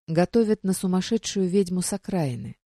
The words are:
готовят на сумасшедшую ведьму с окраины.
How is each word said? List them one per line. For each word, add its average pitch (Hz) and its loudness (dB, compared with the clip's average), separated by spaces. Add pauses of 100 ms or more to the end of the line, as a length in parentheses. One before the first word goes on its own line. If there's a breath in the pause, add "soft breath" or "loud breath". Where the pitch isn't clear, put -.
готовят 208 2
на 190 0
сумасшедшую 185 0
ведьму 180 0
с - -4
окраины. 139 -4 (220)